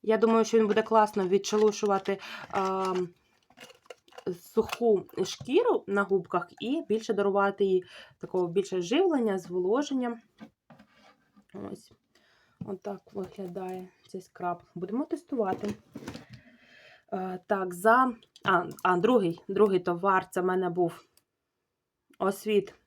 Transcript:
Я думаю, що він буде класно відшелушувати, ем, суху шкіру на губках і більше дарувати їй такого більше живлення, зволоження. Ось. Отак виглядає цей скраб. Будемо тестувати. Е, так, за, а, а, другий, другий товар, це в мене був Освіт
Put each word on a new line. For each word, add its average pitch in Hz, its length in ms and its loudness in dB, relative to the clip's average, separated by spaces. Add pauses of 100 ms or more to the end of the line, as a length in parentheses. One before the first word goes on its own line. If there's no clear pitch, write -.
Я 220 160 2
думаю, 226 280 4
що 226 120 2
він 220 100 6
буде 220 140 2
класно 214 460 2
відшелушувати, 196 920 2 (340)
ем, 190 560 -2 (1300)
суху 220 680 0 (200)
шкіру 381 640 0
на 202 160 0
губках 190 440 -2 (120)
і 277 300 -4
більше 220 240 -2
дарувати 196 520 0
їй 185 180 2 (340)
такого 180 300 -4
більше 180 340 -2
живлення, 240 560 0
зволоження. 233 840 -4 (1500)
Ось. - 200 -18 (760)
Отак 196 360 -10 (120)
виглядає 185 760 -10 (180)
цей 185 140 -14
скраб. 175 400 -8 (140)
Будемо 196 300 -4
тестувати. 208 680 -4 (1400)
Е, 185 340 -8
так, 190 260 -2
за, 233 400 4 (320)
а, 180 200 2 (180)
а, 180 140 4
другий, 190 500 2
другий 196 320 4
товар, 185 500 0
це 185 120 -4
в 180 40 -2
мене 185 240 0
був 170 340 -2 (1160)
Освіт 196 560 0 (120)